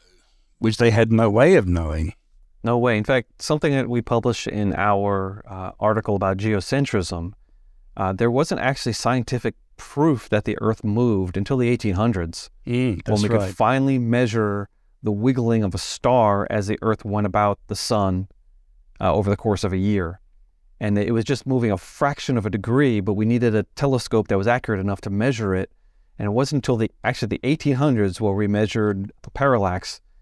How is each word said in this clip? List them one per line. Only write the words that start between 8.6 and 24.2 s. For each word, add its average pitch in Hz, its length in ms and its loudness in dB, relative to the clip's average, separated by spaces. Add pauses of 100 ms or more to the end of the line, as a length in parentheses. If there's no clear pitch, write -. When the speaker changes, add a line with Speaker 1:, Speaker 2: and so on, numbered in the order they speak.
Speaker 2:
actually 127 320 -2
scientific 120 640 -2 (240)
proof 143 500 0
that 107 160 0
the 107 160 -4
Earth 110 240 -2
moved 104 520 0
until 101 200 -2
the 123 120 2
eighteen 117 260 0
hundreds, 95 560 -2 (160)
Speaker 1:
Mm, 123 60 -4
Speaker 2:
when 120 340 0
Speaker 1:
that's 107 160 2
Speaker 2:
we 107 80 2
Speaker 1:
right. 104 160 2
Speaker 2:
could 90 100 -8
finally 135 420 2
measure 113 680 0 (340)
the 107 100 0
wiggling 117 520 2
of 92 100 -2
a - 40 -4
star 110 720 2
as 104 160 -2
the 104 160 -2
Earth 110 240 0
went 104 200 0
about 101 320 2 (100)
the 101 80 -6
sun, 95 520 0 (720)
uh, 87 140 2
over 101 160 2
the 98 60 2
course 104 280 -2
of 92 80 -2
a 95 60 -2
year. 92 420 -2 (600)
And 104 180 0
it 104 140 0
was 113 120 0
just 131 220 -4
moving 123 240 0
a 95 80 0
fraction - 580 -4
of 104 80 -2
a 104 60 -2
degree, 113 500 0
but 101 140 -2
we 107 100 0
needed 117 300 2
a 107 80 2 (120)
telescope 120 540 0